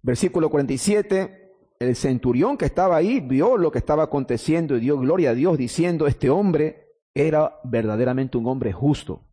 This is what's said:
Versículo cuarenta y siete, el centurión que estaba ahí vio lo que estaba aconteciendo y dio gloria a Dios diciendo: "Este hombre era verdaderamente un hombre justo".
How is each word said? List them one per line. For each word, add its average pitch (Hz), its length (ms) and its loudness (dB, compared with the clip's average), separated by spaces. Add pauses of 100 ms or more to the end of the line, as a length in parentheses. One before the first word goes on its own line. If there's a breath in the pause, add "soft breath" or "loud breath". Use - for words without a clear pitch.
Versículo 160 460 0
cuarenta 143 220 0
y 131 60 -2
siete, 202 720 -2 (280)
el 120 180 0
centurión 131 580 0
que - 80 -4
estaba 175 320 2
ahí 208 240 2
vio 151 380 2
lo 165 140 2
que 127 80 -2
estaba 151 240 0
aconteciendo 143 760 -2
y - 20 0
dio 139 180 0
gloria 139 340 2
a - 20 2
Dios 156 240 0
diciendo: 156 500 -2
"Este - 220 0
hombre 160 640 0 (200)
era 151 520 0
verdaderamente 123 720 -2
un 113 100 -2
hombre 123 240 -2
justo". 131 600 -2